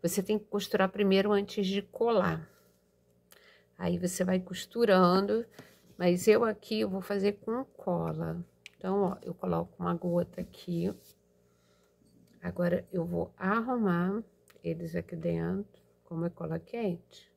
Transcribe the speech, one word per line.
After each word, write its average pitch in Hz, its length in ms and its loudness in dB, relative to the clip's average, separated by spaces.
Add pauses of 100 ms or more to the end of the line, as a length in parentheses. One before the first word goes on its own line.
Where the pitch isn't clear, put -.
você 180 220 -2
tem 208 160 0
que 208 60 -10
costurar 196 440 0
primeiro 196 420 2
antes 202 360 0
de 196 160 -2
colar. 180 680 0 (1300)
Aí, 175 220 -2
você 180 240 -2
vai 185 160 0
costurando, 196 1040 4 (500)
mas 180 320 2
eu 226 160 8
aqui, 220 360 -2
eu 214 100 0
vou 190 120 -6
fazer 202 320 0
com 233 300 -6
cola. 165 800 -4 (340)
Então, 196 260 0
ó, 185 180 -2
eu 175 120 -10
coloco 175 440 -4
uma 175 160 -2
gota 175 480 -2
aqui. 175 500 -6 (1500)
Agora, 87 500 -2
eu 175 140 -4
vou 170 320 -4
arrumar 208 840 0 (400)
eles 160 320 -6
aqui 175 200 -6
dentro, 170 680 -4 (220)
como 165 220 -6
é 170 60 -2
cola 165 260 -8
quente. - 800 -6